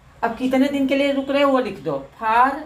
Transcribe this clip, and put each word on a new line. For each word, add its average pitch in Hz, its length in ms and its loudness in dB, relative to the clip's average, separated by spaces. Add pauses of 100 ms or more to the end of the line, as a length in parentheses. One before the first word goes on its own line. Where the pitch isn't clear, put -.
(220)
अब 233 140 -4
कितने 262 320 0
दिन 277 180 -2
के 269 100 0
लिए 277 160 2
रुक 277 180 -4
रहे 285 120 2
हो 277 80 4
वो 262 80 2
लिख 202 200 -4
दो, 139 280 -6 (160)
for 233 280 4 (160)